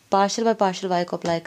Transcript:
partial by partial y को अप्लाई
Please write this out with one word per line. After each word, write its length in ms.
partial 380
by 140
partial 280
y 140
को 120
अप्लाई 300